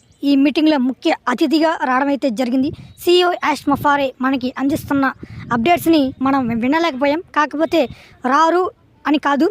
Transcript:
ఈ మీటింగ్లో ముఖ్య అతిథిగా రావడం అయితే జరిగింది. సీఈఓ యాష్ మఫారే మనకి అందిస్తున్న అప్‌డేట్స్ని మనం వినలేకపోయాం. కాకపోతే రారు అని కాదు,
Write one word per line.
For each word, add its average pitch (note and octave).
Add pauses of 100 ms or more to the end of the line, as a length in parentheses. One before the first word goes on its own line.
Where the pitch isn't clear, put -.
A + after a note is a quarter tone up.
(300)
ఈ C#4+
మీటింగ్లో D4+ (100)
ముఖ్య C#4+ (160)
అతిథిగా D#4 (160)
రావడం C4+
అయితే C#4 (120)
జరిగింది. C4 (320)
సీఈఓ F4 (100)
యాష్ C#4
మఫారే C#4+ (180)
మనకి C4 (120)
అందిస్తున్న C#4 (520)
అప్‌డేట్స్ని E4 (260)
మనం C#4 (240)
వినలేకపోయాం. D4 (160)
కాకపోతే D4+ (500)
రారు E4 (440)
అని D4
కాదు, C#4+